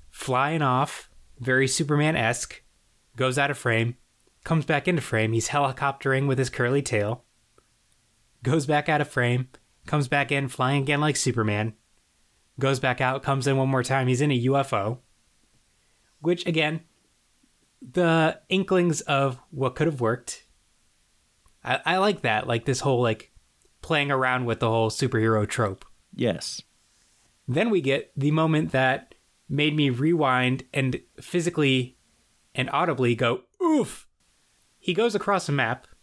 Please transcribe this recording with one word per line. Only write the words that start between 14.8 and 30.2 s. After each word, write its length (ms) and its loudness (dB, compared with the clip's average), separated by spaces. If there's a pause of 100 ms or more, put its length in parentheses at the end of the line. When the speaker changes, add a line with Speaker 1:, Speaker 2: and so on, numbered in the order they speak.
Speaker 1:
Which, 260 -2
again, 360 0 (1000)
the 580 2 (100)
inklings 520 2
of 380 0 (100)
what 260 -4
could 120 0
have 140 -4
worked. 440 -2 (1200)
I, 220 -2
I 120 2
like 240 0
that, 260 0
like, 180 -2
this 160 -2
whole, 200 2
like, 300 -2 (500)
playing 300 0
around 340 0
with 140 -2
the 100 2
whole 200 2
superhero 580 0
trope. 360 -2 (320)
Speaker 2:
Yes. 460 -4 (880)
Speaker 1:
Then 220 0
we 120 2
get 340 -2
the 160 0
moment 400 2
that 440 0 (340)
made 260 0
me 140 2
rewind 760 2 (100)